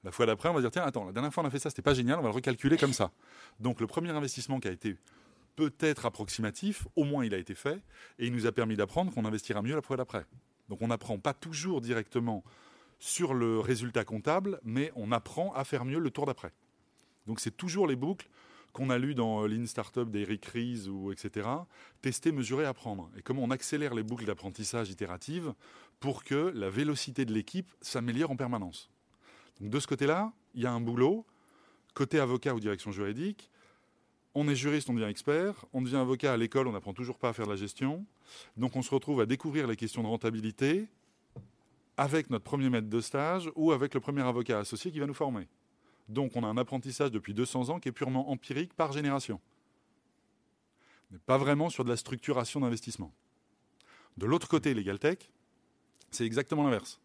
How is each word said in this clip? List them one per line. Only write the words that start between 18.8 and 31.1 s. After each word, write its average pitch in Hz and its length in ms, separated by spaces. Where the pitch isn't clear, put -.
a 123 80
lues 139 160
dans 110 320
Lean 113 180
Startup 117 440
d'Eric 104 360
Ries, 117 440
ou 98 220
et 95 60
cetera. 110 500
Tester, 135 300
mesurer, 135 340
apprendre. 101 500
Et 98 60
comment 131 200
on 120 80
accélère 139 440
les 110 80
boucles 113 240
d'apprentissage 101 640
itérative 110 640
pour 135 220
que 156 320
la 98 140
vélocité 135 560
de 113 80
l'équipe 110 480
s'améliore 123 500
en 131 60
permanence. 120 540
Donc 104 120
de 135 100
ce - 60
côté-là, 156 480
il 123 80
y 120 40
a 123 60
un 117 80
boulot. 127 460